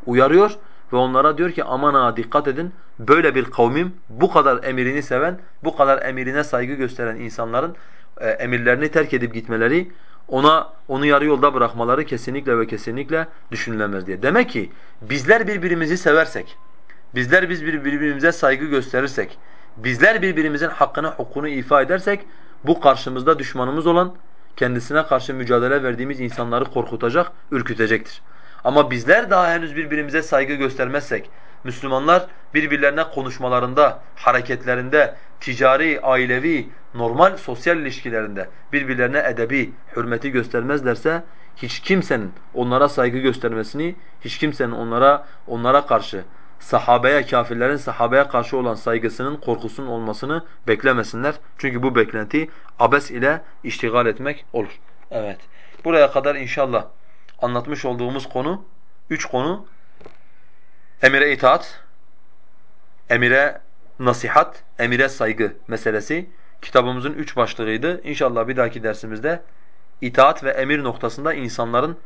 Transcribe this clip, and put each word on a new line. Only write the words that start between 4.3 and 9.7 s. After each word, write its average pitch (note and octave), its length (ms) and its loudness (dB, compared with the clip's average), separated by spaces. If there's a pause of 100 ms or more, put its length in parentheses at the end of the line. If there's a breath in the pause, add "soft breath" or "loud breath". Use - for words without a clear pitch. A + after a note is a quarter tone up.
kadar C3+ 320 4
emirini C3 400 -2
seven, D3+ 360 -2 (240 soft breath)
bu D#3+ 140 -2
kadar C3+ 240 6
emirine C3 420 -2
saygı B2+ 300 -2
gösteren A#2+ 420 -4
insanların, A#2+ 600 -4 (420 soft breath)
e, A2+ 120 -2
emirlerini B2 600 2
terk D3+ 240 2
edip A#2+ 200 -2
gitmeleri, A#2 580 0 (360 soft breath)